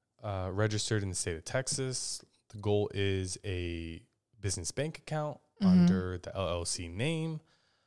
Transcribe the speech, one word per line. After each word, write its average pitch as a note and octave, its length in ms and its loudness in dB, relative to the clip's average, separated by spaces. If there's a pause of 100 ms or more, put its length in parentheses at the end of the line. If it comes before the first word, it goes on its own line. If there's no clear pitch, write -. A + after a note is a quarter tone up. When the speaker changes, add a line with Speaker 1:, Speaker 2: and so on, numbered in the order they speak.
(240)
Speaker 1:
uh, F#2+ 280 -2
registered G#2+ 520 2
in F#2+ 60 -2
the F2 60 -4
state E2 220 -2
of - 80 -14
Texas. - 760 -4 (260)
The A2 80 -14
goal G#2 360 2
is F#2+ 520 0
a E2+ 560 -4 (380)
business F#2 320 -4
bank D#3 280 -4
account D3+ 400 -4 (220)
Speaker 2:
Mm-hmm. G3 100 6
Speaker 1:
under F#2 460 6
the - 180 -10
L F#2+ 140 0
L F2 160 -2
C F2 220 -4
name. D#3 520 -4 (480)